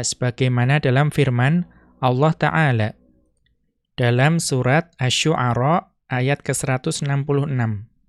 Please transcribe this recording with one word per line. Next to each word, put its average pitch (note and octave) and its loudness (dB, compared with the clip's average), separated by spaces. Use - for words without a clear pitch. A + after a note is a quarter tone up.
sebagaimana B2+ 0
dalam C#3+ 2
firman C3+ 0
Allah C3 2
Ta'ala D3+ 0
dalam B2+ 2
surat C3+ 0
Asy-Syu'ara B2+ 0
ayat C3 -2
ke - -4
seratus C3+ -4
enam C#3 -2
puluh C#3+ 0
enam, A2+ -4